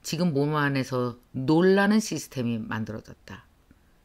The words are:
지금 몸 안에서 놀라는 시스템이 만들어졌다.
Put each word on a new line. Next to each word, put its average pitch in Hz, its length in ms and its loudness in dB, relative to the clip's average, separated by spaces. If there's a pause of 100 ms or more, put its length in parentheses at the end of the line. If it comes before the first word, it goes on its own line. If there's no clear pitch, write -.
지금 170 300 -2
몸 147 220 0
안에서 127 640 0 (140)
놀라는 190 680 4
시스템이 127 580 -4
만들어졌다. 107 880 -10 (580)